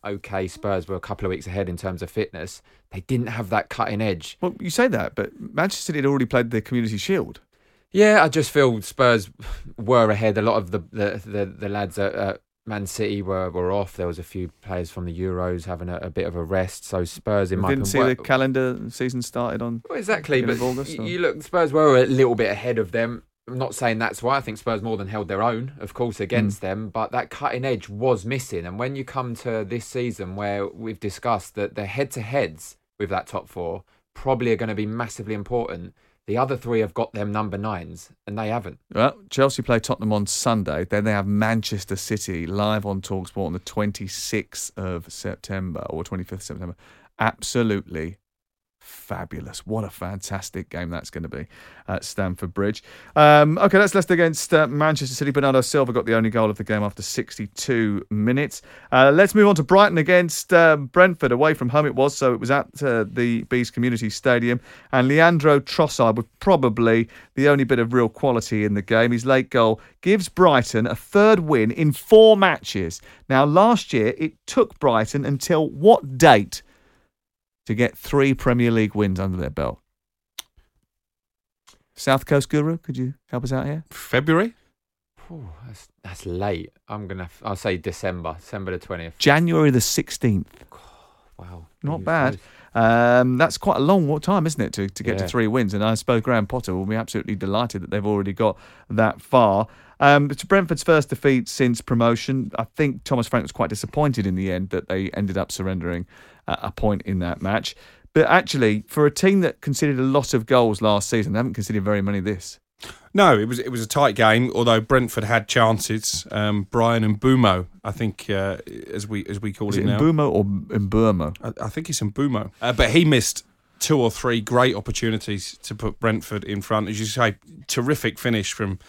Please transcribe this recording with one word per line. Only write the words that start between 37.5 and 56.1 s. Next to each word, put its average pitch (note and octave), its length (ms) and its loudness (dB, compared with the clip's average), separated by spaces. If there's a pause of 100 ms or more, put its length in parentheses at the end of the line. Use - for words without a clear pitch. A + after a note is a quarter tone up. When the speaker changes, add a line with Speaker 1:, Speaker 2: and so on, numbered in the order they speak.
Speaker 1:
nines, F2 540 -10 (160)
and G2+ 100 -10
they G#2+ 120 -6
haven't. G#2 320 -8 (120)
Speaker 2:
Well, B2+ 240 0 (140)
Chelsea C3+ 320 0
play A#2 160 0
Tottenham G#2+ 340 -4
on G2+ 140 0
Sunday. F#2 580 -2
Then G#2 200 -2
they A2 80 0
have G2+ 160 -2
Manchester G#2+ 640 -2
City F2+ 540 -6
live G#2 360 -2
on G2 160 -4
TalkSport F#2+ 460 -8
on D#2 60 -6
the F2+ 80 -8
twenty-sixth - 1160 -8
of F#2 360 -8
September, F#2 760 -10
or D#2+ 140 -8
twenty-fifth F#2 400 -10
September. F2 320 -12 (640)
Absolutely G2 800 -4 (720)
fabulous. - 800 -14
What A2 180 -4
a F#2+ 60 -10
fantastic F#2+ 800 -10
game E2+ 200 -8
that's - 200 -10
gonna E2 180 -10
be - 180 -12 (420)
at F#2+ 160 -6
Stamford F#2 500 -6
Bridge. G2+ 280 -2 (320)
Um, D3+ 440 8
okay, G3 200 4
that's G3 160 4
Leicester F#3 200 2
against, E3 400 2
uh, D#3 120 6
Manchester D3 480 -2
City. C#3+ 160 -2
Bernardo C3+ 300 4
Silva B2 320 0
got A#2 140 -2
the A2+ 80 2